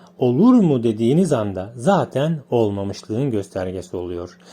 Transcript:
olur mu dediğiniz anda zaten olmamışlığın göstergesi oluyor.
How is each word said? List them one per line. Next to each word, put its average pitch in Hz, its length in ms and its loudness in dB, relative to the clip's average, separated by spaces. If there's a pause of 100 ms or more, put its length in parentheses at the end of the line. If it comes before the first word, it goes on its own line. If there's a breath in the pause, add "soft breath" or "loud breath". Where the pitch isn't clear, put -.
(180 soft breath)
olur 139 360 4
mu 156 300 4
dediğiniz 120 500 2
anda 104 420 -4
zaten 147 720 0
olmamışlığın 107 840 -2
göstergesi 92 680 -6
oluyor. 90 400 -10 (160 loud breath)